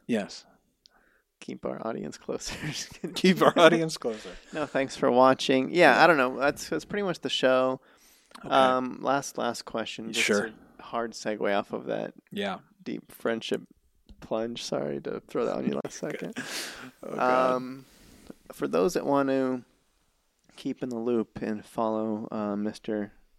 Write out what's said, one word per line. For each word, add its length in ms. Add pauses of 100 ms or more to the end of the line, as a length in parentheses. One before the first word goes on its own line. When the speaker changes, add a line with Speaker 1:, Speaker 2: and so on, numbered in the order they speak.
Speaker 1:
Yes. 380 (960)
Speaker 2:
Keep 240
our 220
audience 320
closer. 420
<laughs> 60
Just 280
kidding. 200
Speaker 1:
Keep 280
our 160
audience 380
closer. 340 (120)
Speaker 2:
<laughs> 100
No, 140
thanks 300
for 140
watching. 600
Yeah, 260
Speaker 1:
Yeah. 80
Speaker 2:
I 20
don't 120
know. 200
That's, 300
that's 160
pretty 200
much 160
the 100
show. 500 (640)
Speaker 1:
Okay. 100
Speaker 2:
Um, 460
last, 380
last 260
question. 480
Just 140
Speaker 1:
Sure. 240 (280)
Speaker 2:
a 40
hard 300
segue 460
off 140
of 140
that 260 (180)
Speaker 1:
Yeah. 280 (240)
Speaker 2:
deep 280
friendship 520 (580)
plunge. 420
Sorry 380
to 280
throw 180
that 100
on 100
you 160
last 160
Speaker 1:
<laughs> 0
Speaker 2:
second. 380 (680)
Speaker 1:
Oh, 140
God. 380
Speaker 2:
Um, 320 (680)
for 160
those 260
that 120
want 220
to 340 (960)
keep 260
in 80
the 80
loop 420
and 240
follow, 680
uh, 260
Mister 560 (260)